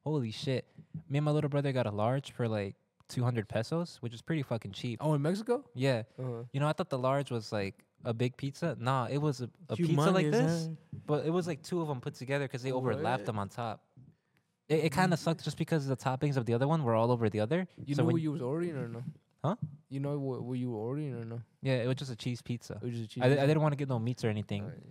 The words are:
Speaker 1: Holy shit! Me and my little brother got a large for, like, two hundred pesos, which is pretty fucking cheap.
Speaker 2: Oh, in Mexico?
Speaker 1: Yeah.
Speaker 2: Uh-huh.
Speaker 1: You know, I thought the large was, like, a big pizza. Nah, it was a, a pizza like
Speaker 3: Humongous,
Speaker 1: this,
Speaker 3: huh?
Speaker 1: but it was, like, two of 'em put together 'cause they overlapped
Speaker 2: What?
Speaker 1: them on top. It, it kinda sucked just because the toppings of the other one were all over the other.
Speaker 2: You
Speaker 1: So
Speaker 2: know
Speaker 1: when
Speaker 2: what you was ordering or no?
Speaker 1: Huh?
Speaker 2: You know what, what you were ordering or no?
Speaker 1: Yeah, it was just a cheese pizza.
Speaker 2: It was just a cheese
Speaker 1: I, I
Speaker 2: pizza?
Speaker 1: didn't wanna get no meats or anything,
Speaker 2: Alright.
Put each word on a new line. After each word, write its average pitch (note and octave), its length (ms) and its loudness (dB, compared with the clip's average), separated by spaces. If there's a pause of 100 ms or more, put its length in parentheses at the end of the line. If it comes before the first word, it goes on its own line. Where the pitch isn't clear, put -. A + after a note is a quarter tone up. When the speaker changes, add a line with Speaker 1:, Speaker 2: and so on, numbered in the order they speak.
Speaker 1:
Holy C#3 280 0
shit! - 340 -2 (420)
Me C#3 100 -2
and D3+ 60 2
my D3+ 60 2
little D3+ 200 2
brother C#3+ 220 0
got B2 140 2
a G#2+ 40 0
large A2+ 420 0
for, A#2+ 140 -2
like, G#2 300 -2 (320)
two B2+ 160 -2
hundred A#2+ 240 0
pesos, D#3+ 540 -2
which A#2 100 -6
is A#2 80 -14
pretty D#3+ 220 -2
fucking A2 300 -4
cheap. A#2+ 300 -6
Speaker 2:
Oh, D3+ 120 4
in C#3+ 80 2
Mexico? A3 420 0 (100)
Speaker 1:
Yeah. B2+ 280 2 (160)
Speaker 2:
Uh-huh. B2 340 -6
Speaker 1:
You C3+ 80 0
know, G3 80 4
I G#3 60 2
thought - 160 -4
the C3 80 0
large C3+ 320 2
was, A#2 220 -4
like, G2 320 -2 (200)
a A#2+ 100 -2
big B2 220 0
pizza. C#3 420 -4
Nah, B2+ 320 0
it C#3 80 0
was D3 220 0
a, A#2 100 -6 (180)
a A2+ 80 -2
pizza D#3 340 4
like F#3 160 4
Speaker 3:
Humongous, D3+ 60 2
Speaker 1:
this, E3 360 2
Speaker 3:
huh? D#3+ 60 -6 (320)
Speaker 1:
but D3+ 200 0
it D#3 40 2
was, E3+ 160 0
like, D#3+ 160 -6
two F3 180 -2
of D3+ 100 -2
'em B2+ 100 -2
put D3+ 140 -8
together C#3 320 -2
'cause B2 160 -6
they C3 100 -2
overlapped A#2+ 500 0
Speaker 2:
What? - 40 -6
Speaker 1:
them A2 120 -2
on G2 100 -2
top. A#2+ 360 -6 (840)
It, D#3 180 4
it D#3+ 60 2
kinda F3+ 240 4
sucked - 280 0
just D3 140 -4
because D#3 280 0
the C3 100 2
toppings C3+ 400 0
of A#2+ 100 2
the A#2 80 4
other C3 140 2
one D#3+ 160 2
were A#2 100 4
all A2+ 160 6
over A#2 200 4
the G#2 100 0
other. D#3+ 260 2 (180)
Speaker 2:
You C#3 100 -2
Speaker 1:
So D#3 80 4
Speaker 2:
know E3 40 6
Speaker 1:
when E3 80 4
Speaker 2:
what E3 80 2
you D3+ 100 0
was C3 100 -4
ordering D#3+ 340 -2
or A#2+ 120 -4
no? A#2 140 -8 (420)
Speaker 1:
Huh? F#3+ 120 2 (320)
Speaker 2:
You C3+ 120 -6
know C#3+ 180 -2
what, C3 240 -4
what B2+ 160 -4
you B2 120 -2
were A2 80 -4
ordering C3 360 -4
or A#2 100 -6
no? A#2 160 -8 (220)
Speaker 1:
Yeah, C3+ 200 2
it A#2+ 40 0
was B2+ 100 2
just C3 140 -8
a A2+ 60 -6
cheese B2 260 -4
pizza. - 400 -6
Speaker 2:
It - 0 -
was A#2+ 120 -4
just A#2 100 -4
a G#2+ 40 -10
cheese - 140 -4
Speaker 1:
I, B2+ 40 6
I C3 40 10
Speaker 2:
pizza? C#3 160 6
Speaker 1:
didn't D#3 160 6
wanna D3 140 2
get C#3 120 -4
no B2 120 0
meats A#2+ 240 -2
or A#2 40 4
anything, G#2 360 -2
Speaker 2:
Alright. E2+ 260 -10